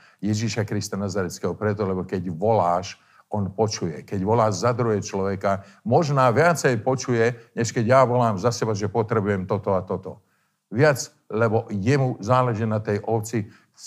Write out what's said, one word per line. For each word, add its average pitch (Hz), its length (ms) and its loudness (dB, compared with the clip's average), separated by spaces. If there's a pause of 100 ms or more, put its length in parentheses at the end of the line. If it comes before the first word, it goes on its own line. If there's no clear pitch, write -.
(200)
Ježíša 107 440 -2
Krista 104 320 -6
Nazareckého, 95 600 -4
preto, 104 320 -2
lebo 92 160 -2
keď 92 280 -6
voláš, 92 680 0 (340)
on 101 160 -2
počuje. 98 560 -4
Keď 101 160 -6
voláš 107 400 2
za 117 80 2
druhého 113 320 0
človeka, 98 640 -4 (160)
možná 135 480 4
viacej 143 500 4
počuje, 123 540 0 (180)
než 117 220 -4
keď 120 100 0
ja 127 220 6
volám 117 320 2
za 117 160 0
seba, 110 240 -2
že 101 80 -2
potrebujem 104 560 0
toto 98 320 -2
a 92 80 0
toto. 92 400 -8 (480)
Viac, 135 400 2 (160)
lebo 110 400 0
jemu 123 560 0
záleží 120 400 2
na 110 160 0
tej 104 240 -2
ovci, 107 480 -4 (360)